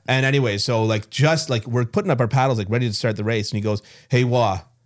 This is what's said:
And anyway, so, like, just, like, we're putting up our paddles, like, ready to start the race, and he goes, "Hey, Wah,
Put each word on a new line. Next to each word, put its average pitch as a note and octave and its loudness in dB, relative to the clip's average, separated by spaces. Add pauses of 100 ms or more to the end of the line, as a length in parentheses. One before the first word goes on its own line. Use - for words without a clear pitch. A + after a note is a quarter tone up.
And C3 2
anyway, C3 2
so, A2+ 0
like, A2 -2
just, D3+ 0
like, A#2 -2
we're B2 0
putting G3+ -2
up B2+ 0
our A#2+ 2
paddles, C3 2
like, G2 -6
ready A#2+ 0
to G#2 -4
start A2 -2
the G#2 -6
race, A2 -2
and A2 -6
he G2+ -2
goes, G#2 -2 (300)
"Hey, B2 4
Wah, A#2 0 (260)